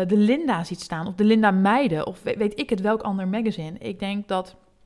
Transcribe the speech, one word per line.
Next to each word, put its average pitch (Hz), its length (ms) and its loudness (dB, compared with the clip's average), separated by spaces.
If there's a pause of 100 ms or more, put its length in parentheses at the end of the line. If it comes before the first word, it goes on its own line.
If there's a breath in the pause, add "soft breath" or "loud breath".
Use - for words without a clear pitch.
de 202 100 2
Linda 214 480 2
ziet 175 160 -10
staan, 165 260 -8
of 190 80 -8
de 202 100 0
Linda 220 260 6
Meiden, 196 560 2
of - 160 -12
we-, - 140 -2
weet 208 220 -2
ik 285 120 -4
het 196 100 0
welk 214 220 0
ander 190 260 -4
magazine. 190 500 -4
Ik 190 200 -10
denk 202 300 -6
dat, 185 280 -4 (300)